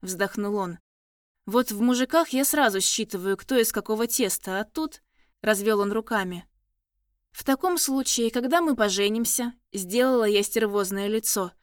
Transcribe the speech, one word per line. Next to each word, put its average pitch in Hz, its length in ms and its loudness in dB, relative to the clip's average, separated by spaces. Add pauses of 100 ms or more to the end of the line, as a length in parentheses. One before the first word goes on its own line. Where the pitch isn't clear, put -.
вздохнул 196 520 -4
он. 180 240 -4 (680)
«Вот 240 260 2
в 208 80 -8
мужиках 254 480 2
я 262 160 0
сразу 247 360 2
считываю, 196 560 -2
кто - 200 -2
из 226 160 2
какого 220 340 -2
теста, 196 540 -2
а 214 40 -6
тут», - 380 -8 (400)
развел 208 380 2
он 202 100 0
руками. 202 560 -4 (840)
«В - 100 -16
таком 349 340 0
случае, 262 540 0
когда 254 300 2
мы 311 160 2
поженимся», 220 800 0 (180)
сделала 226 520 2
я 208 200 4
стервозное 202 640 -2
лицо, 214 440 -2 (100)